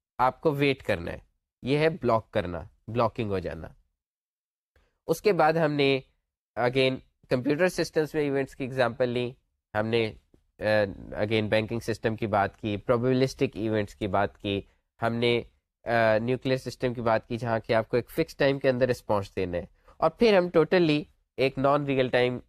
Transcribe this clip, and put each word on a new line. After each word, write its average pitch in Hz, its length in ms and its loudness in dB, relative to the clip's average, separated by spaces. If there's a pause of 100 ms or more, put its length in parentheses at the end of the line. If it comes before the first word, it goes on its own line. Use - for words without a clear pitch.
(180)
آپ 127 240 0
کو 165 100 2
ویٹ 139 320 0
کرنا 87 280 -4
ہے، - 60 -10 (440)
یہ 135 160 0
ہے 156 120 2
بلاک 120 420 -2
کرنا، 90 320 -4 (240)
بلاکنگ 113 420 -2
ہو 98 100 -2
جانا۔ 82 280 -10 (1400)
اس - 140 -2
کے 208 120 4
بعد 160 200 4
ہم 160 180 2
نے 139 280 2 (600)
again 131 360 2 (340)
کمپیوٹر 147 380 0
سسٹمز 160 480 -2
میں 151 80 0
ایونٹس 139 320 -2
کی - 80 -10
ایگزامپل 123 460 -2
لی، 123 220 -4 (480)
ہم 110 80 0
نے، 113 260 0 (460)
آ، - 40 -8 (520)
again 107 340 0
بینکنگ 110 300 0
سسٹم 110 360 -4
کی 110 120 -4
بات 101 340 0
کی، 104 160 -4
پروبیبلسٹک 127 800 0
ایونٹس 107 380 -2
کی 107 120 -6
بات 98 300 -2
کی، 101 240 -4 (400)
ہم 117 120 -2
نے، 120 280 0 (420)
آ، 113 340 2
نیوکلیئر 127 400 -2
سسٹم 127 360 -4
کی 120 80 -8
بات 110 260 0
کی، 120 100 -6
جہاں 113 220 -2
کہ 120 140 -2
آپ 110 160 0
کو 127 80 2
ایک 117 120 -4
فکس - 280 -4
ٹائم 139 220 2
کے 135 100 2
اندر 127 180 2
رسپانس 104 480 -2
دینا 90 220 -4
ہے۔ 87 80 -6 (320)
اور 160 120 2
پھر 208 280 4
ہم 180 60 4
totally 165 580 4 (360)
ایک 131 200 0
نان 143 280 2
ریئل 131 240 0
ٹائم 123 400 2